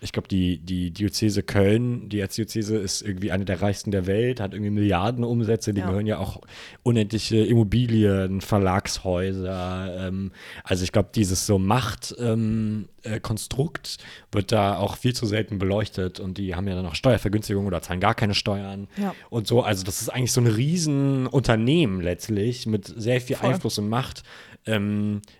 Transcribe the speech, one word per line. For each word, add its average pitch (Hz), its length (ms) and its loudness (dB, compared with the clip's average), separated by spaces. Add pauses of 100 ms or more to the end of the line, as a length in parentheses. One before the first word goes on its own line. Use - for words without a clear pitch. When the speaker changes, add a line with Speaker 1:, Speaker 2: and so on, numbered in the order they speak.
Speaker 1:
ich - 100 -10
glaub, - 160 -4
die, 90 300 2
die 90 340 -4
Diözese 101 500 0
Köln, 117 680 2
die 104 100 -2
Erzdiözese 107 560 -2
ist 95 260 -2
irgendwie 98 300 -4
eine 95 140 0
der 90 160 -2
reichsten 101 300 -2
der 95 140 0
Welt, 117 340 0
hat 98 120 -4
irgendwie 104 180 -4
Milliarden 104 540 2
Umsätze, 113 480 0
die 98 80 0
Speaker 2:
Ja. 95 80 0
Speaker 1:
gehören 101 180 0
ja 107 120 0
auch - 220 -6 (420)
unendliche 110 560 2
Immobilien, 107 1000 4
Verlagshäuser, 92 1700 -2
ähm, 95 240 -4 (320)
also 92 200 0
ich 90 80 -2
glaub, 101 200 2
dieses 95 340 2
so 101 120 4
Macht, 107 600 0
ähm, 110 680 0 (140)
äh, 110 180 -6
Konstrukt - 800 -4 (320)
wird 101 220 -2
da 101 260 4
auch 101 180 -2
viel 123 180 0
zu 123 120 -4
selten 104 320 -2
beleuchtet 95 640 0
und 92 180 -6
die 92 160 -4
haben 92 140 -4
ja 95 60 -2
dann 92 120 -4
auch 82 80 -6
Steuervergünstigung 104 720 2
oder 87 160 -2
zahlen 90 180 -4
gar 104 140 4
keine 104 200 0
Steuern 98 640 -4
Speaker 2:
Ja. 202 180 -4 (160)
Speaker 1:
und 113 160 -4
so. 120 160 4
Also 98 220 0
das - 180 -4
ist 117 60 -8
eigentlich 123 240 -2
so 127 80 2
ein 120 60 6
Riesenunternehmen 135 1500 2
letztlich 101 680 -2
mit 107 200 0 (100)
sehr 120 240 0
viel 123 160 -4
Speaker 2:
Voll. 117 180 0
Speaker 1:
Einfluss 165 240 -2
und 104 100 -2
Macht. 113 340 -4 (420)
Ähm, 104 580 -2 (180)